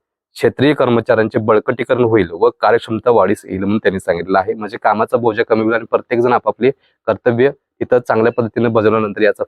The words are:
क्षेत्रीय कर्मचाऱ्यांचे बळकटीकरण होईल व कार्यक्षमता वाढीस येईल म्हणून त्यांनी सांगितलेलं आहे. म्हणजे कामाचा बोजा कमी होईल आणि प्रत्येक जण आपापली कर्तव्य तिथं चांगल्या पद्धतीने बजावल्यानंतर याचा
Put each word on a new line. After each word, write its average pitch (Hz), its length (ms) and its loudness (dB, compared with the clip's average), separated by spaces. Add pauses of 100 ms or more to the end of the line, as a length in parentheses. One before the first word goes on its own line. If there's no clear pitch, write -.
(320)
क्षेत्रीय 131 420 0
कर्मचाऱ्यांचे 117 640 0
बळकटीकरण 117 680 0
होईल 107 260 2
व 98 200 0 (100)
कार्यक्षमता 110 500 0
वाढीस 104 340 2
येईल 95 160 -8
म्हणून 101 180 -2
त्यांनी 95 220 -2
सांगितलेलं 92 380 -2
आहे. 104 160 -2
म्हणजे 107 240 -10
कामाचा 113 380 0
बोजा 113 260 0
कमी 110 200 0
होईल 113 120 0
आणि 113 100 -4
प्रत्येक 117 360 -2
जण 123 120 0
आपापली 110 380 -2 (360)
कर्तव्य 117 440 0
तिथं - 480 -4 (100)
चांगल्या 117 240 2
पद्धतीने 120 360 -2
बजावल्यानंतर 107 540 0
याचा 101 260 0